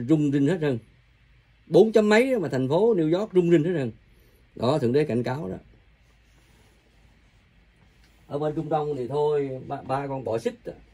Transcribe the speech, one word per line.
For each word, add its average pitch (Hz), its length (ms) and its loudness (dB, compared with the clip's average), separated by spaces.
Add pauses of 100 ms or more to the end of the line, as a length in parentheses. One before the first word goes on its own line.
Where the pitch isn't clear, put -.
rung 147 240 2
rinh 143 140 2
hết 175 140 0
trơn. 139 180 -2 (880)
Bốn 214 260 6
chấm 214 160 4
mấy 240 240 4
đó 247 60 0
mà 160 100 -2
thành 131 200 -2
phố 208 260 2
New 165 240 0
York 220 140 -6
rung 175 180 2
rinh 156 140 4
hết 185 120 -2
trơn. 123 160 -4 (640)
Đó, 139 220 0
Thượng 120 140 0
Đế 147 120 2
cảnh 120 180 -2
cáo 117 260 -6
đó. 90 80 -10 (2750)
Ở 139 120 -8
bên 147 160 -2
Trung 151 140 -6
Đông 151 280 -2
thì 123 120 -6
thôi, 143 580 -2
ba, - 160 -10
ba 135 240 -6
con 135 180 -10
bọ 110 140 -4
xích 233 160 -4 (100)
á, - 80 -14 (220)